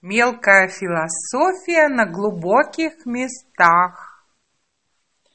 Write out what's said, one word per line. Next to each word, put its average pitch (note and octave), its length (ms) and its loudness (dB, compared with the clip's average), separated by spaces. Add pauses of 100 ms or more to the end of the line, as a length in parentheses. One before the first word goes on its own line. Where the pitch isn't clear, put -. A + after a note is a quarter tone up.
Мелкая G#3 600 2
философия C4+ 1200 -2
на B3 180 0
глубоких G3+ 1000 -2
местах. F3+ 1160 -2 (1120)